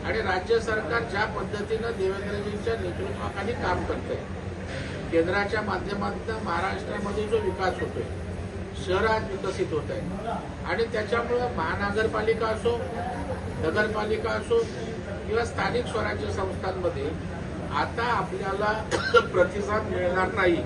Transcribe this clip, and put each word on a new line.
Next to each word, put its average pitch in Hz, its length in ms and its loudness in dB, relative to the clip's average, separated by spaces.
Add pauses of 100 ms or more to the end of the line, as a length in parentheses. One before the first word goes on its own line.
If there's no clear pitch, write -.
आणि 220 140 0
राज्य 220 420 2
सरकार 214 420 0
ज्या 208 220 0
पद्धतीनं 214 720 -2
देवेंद्रजींच्या 202 800 -2
नेतृत्वाखाली 185 720 -2
काम 180 320 0
करतंय, 160 320 -2 (960)
केंद्राच्या 196 500 2
माध्यमातून 202 800 -2
महाराष्ट्रामध्ये 202 880 -2
जो 226 100 4
विकास 185 420 2
होतोय, 143 220 -2 (840)
शहर 190 200 4
आज 214 240 2
विकसित 185 400 -2
होत - 200 -2
आहे - 100 -2 (640)
आणि 180 200 0
त्याच्यामुळं 233 680 0
महानगरपालिका 208 920 2
असो, 233 320 2 (840)
नगरपालिका 214 680 2
असो 214 280 2 (680)
किंवा 226 180 2
स्थानिक 220 420 0
स्वराज्य 208 460 0
संस्थांमध्ये 185 720 0 (680)
आता 156 280 0
आपल्याला 202 840 0 (360)
<coughs> - 120 -2
प्रतिसाद 196 500 4
मिळणार 185 500 2
नाही 185 340 6